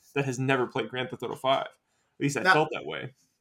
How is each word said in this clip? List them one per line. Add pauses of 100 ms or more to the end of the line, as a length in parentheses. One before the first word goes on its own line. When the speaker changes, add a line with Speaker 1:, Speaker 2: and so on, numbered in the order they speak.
(160)
Speaker 1:
that
has
never
played
Grand
Theft
Auto
five."
At (500)
least
I
Speaker 2:
No.
Speaker 1:
felt
that
way. (260)